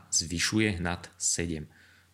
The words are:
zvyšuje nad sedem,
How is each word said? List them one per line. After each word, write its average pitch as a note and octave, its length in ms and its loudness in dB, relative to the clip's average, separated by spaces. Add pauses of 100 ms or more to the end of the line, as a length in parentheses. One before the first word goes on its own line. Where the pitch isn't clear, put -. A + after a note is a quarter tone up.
(120)
zvyšuje F2 720 2
nad F2 340 -4
sedem, D#2+ 520 -2 (440)